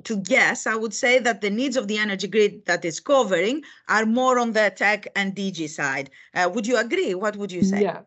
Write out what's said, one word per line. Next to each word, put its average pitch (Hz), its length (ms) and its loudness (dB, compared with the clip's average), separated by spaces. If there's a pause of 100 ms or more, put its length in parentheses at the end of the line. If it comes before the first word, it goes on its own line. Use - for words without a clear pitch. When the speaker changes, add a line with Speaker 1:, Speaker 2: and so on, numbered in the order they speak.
Speaker 1:
to 226 140 -4
guess, 196 480 0
I 220 100 0
would 220 180 -6
say 254 240 4
that 247 220 0
the 208 100 -2
needs 240 260 -2
of 208 120 -2
the 214 100 -2
energy 202 300 -4
grid 208 380 2
that 180 180 0
is 165 160 -6
covering 240 600 2 (260)
are 220 180 2
more 247 320 4
on 233 140 0
the 208 240 2
tech 208 400 0
and 196 180 -2
D 196 160 -4
G 160 160 -6
side. 139 440 -4 (240)
Uh, 180 200 2
would 214 120 -2
you 247 100 2
agree? 233 380 0
What 208 220 -2
would 202 140 -8
you 180 140 -4
say? 196 180 2
Speaker 2:
Yeah, 180 240 -2